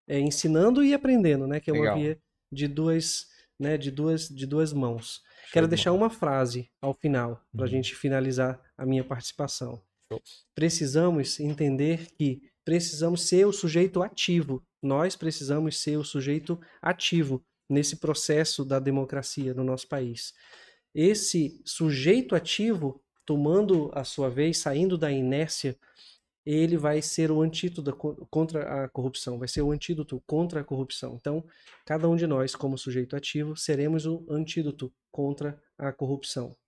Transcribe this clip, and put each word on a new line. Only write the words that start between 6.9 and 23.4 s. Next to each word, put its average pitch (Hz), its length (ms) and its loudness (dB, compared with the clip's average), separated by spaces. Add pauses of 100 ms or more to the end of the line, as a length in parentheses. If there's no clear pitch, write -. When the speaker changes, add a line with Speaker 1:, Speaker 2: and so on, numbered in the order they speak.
Speaker 1:
final, 123 480 -2 (160)
pra - 60 -2
Speaker 2:
Uhum. - 80 0
Speaker 1:
gente 131 240 0
finalizar 131 680 0 (160)
a - 80 -8
minha 131 200 2
participação. 123 760 -8 (320)
Speaker 2:
Show. 113 80 -6 (340)
Speaker 1:
Precisamos 156 880 2
entender 147 680 0 (100)
que 135 240 -2 (220)
precisamos 170 580 0
ser 190 240 6
o 202 60 4
sujeito 180 500 2
ativo. 156 600 0 (180)
Nós 143 360 0
precisamos 151 640 -2
ser 151 180 -2
o 151 80 -2
sujeito 147 560 -4 (200)
ativo 160 640 0 (260)
nesse 147 280 0
processo 151 680 0
da 135 140 0
democracia 135 760 -2
no 131 100 -4
nosso 127 240 -2
país. 123 440 -6 (640)
Esse 170 680 2
sujeito 165 680 2
ativo, 180 680 0 (220)
tomando 156 680 4